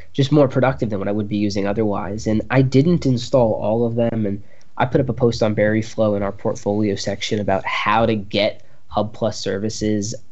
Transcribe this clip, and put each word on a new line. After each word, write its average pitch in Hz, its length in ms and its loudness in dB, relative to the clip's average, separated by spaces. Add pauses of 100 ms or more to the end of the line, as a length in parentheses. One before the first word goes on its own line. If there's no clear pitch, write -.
(140)
just 135 180 2
more 147 160 6
productive 123 420 2
than 104 80 -2
what 98 100 -4
I 101 40 0
would 104 160 -2
be 104 100 -2
using 101 300 0
otherwise. 101 580 -2
And 107 240 0
I 135 140 4
didn't 139 420 4
install 120 480 2
all 117 320 0
of 117 80 -2
them, 113 320 0
and 101 160 -4 (360)
I 127 100 2
put 151 120 2
up - 80 0
a 110 60 0
post 117 300 2
on 107 100 2
Berryflow 107 640 2
in 101 60 -2
our 98 80 -2
portfolio 104 640 -2
section 104 440 -4
about 98 240 0
how 113 440 0
to 113 80 0
get 104 500 -2 (220)
Hub 107 260 -4
Plus 104 260 -4
services. 107 760 -4 (160)